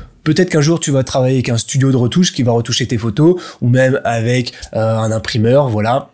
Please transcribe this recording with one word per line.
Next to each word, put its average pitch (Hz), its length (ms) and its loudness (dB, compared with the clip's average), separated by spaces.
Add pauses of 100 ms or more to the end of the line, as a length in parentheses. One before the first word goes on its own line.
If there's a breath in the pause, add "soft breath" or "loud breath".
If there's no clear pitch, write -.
(240 loud breath)
peut-être 170 260 0
qu'un 156 120 0
jour 160 180 0
tu 160 120 -4
vas 135 120 2
travailler 131 320 0
avec 123 140 -2
un 117 80 0
studio 131 340 0
de 131 60 2
retouche 127 340 2
qui - 100 -4
va 117 120 2
retoucher 117 340 -2
tes 123 100 -2
photos, 147 420 2 (220 loud breath)
ou 123 60 0
même 131 380 2
avec, 117 480 -2 (200 loud breath)
euh, 110 60 -2 (180)
un 110 140 -2
imprimeur, 117 560 2
voilà. 113 460 -2